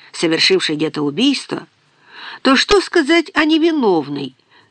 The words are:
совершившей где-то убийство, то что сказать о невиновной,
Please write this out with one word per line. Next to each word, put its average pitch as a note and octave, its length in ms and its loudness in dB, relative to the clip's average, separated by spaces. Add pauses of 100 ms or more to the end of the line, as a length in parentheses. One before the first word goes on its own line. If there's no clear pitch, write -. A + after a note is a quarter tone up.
(120)
совершившей E3 640 0
где-то D3+ 260 -4
убийство, G3+ 640 -2 (760)
то C4 140 4
что G4 260 2
сказать E4 520 0
о D#4 120 0
невиновной, G3 880 0 (360)